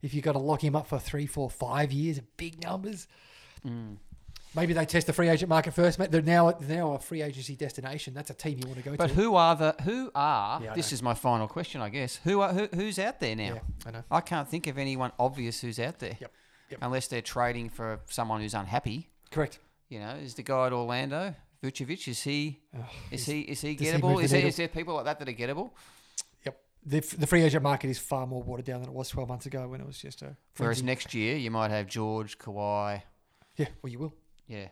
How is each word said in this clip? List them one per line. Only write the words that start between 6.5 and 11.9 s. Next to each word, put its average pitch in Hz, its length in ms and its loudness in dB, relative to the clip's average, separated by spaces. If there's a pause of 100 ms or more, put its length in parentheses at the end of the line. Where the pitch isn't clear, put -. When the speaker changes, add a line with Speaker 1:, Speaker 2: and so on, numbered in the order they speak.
Speaker 1:
they're 160 260 -2
now 160 160 2
a 135 40 -4
free 160 220 -6
agency 135 340 -6
destination. 135 600 -8
That's 147 160 -10
a 131 40 -10
team 147 240 -4
you 127 80 -6
wanna 127 140 -10
go 139 160 -6
Speaker 2:
But 165 120 6
Speaker 1:
to. - 60 2
Speaker 2:
who 208 200 6
are 165 200 10
the, 156 280 4
who 240 320 -2
are, 139 480 2
Speaker 1:
Yeah, 107 100 -6
I - 20 -8
Speaker 2:
this 165 160 -2
Speaker 1:
know. 147 40 -4
Speaker 2:
is 120 80 -4
my 123 100 2
final 113 360 2
question, 160 340 -6
I 104 80 -4